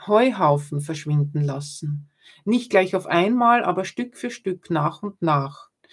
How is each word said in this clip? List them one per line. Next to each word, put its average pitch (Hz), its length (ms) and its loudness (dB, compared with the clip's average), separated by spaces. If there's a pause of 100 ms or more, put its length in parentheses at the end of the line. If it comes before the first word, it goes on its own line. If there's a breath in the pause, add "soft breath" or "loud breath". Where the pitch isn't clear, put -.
Heuhaufen 180 760 2
verschwinden 147 600 -2
lassen. 143 680 -6 (360 soft breath)
Nicht 240 240 0
gleich 190 260 2
auf 180 120 -2
einmal, 233 560 4
aber 180 200 -2
Stück 240 320 -8
für 247 140 -8
Stück, 190 400 -8
nach 156 320 -2
und 208 200 -10
nach. 143 480 -2 (220 soft breath)